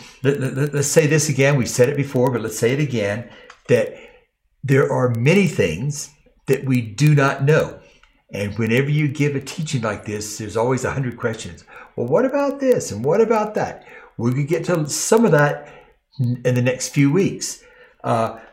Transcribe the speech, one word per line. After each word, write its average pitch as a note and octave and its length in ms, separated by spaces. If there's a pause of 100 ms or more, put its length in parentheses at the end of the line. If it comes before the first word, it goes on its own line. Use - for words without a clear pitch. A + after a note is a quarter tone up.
(220)
let, C#3 160
let, C3+ 360
let's C#3+ 140
say D#3 180
this D3 240
again. C#3 260
We've A2+ 100
said B2 220
it C#3 80
before, C3 340
but A#2 120
let's A2 160
say A#2 140
it C#3 60
again, A#2 520 (380)
that A#2+ 260 (680)
there C3+ 300
are B2+ 220
many D#3+ 320
things G#2 640 (340)
that D3 220
we B2+ 160
do C#3+ 320
not C#3 280
know. D3 380 (540)
And G2+ 240
whenever A#2 320
you D3+ 180
give C#3+ 260
a C3+ 60
teaching D3+ 400
like G#2+ 240
this, G#2 320
there's G#2+ 220
always B2 260
a G#2+ 60
hundred B2 260
questions. G#2+ 480 (320)
Well, A#2+ 100
what F#3+ 200
about C#4 340
this? B3 320
And G#2 100
what E3 200
about G#3+ 320
that? - 340 (300)
We're A#2+ 140
gonna C#3+ 120
get D#3 220
to E3 220
some - 360
of F3+ 80
that - 400 (480)
in B2 340
the B2 80
next B2+ 280
few C#3+ 200
weeks. - 540 (400)
Uh, A2+ 340 (140)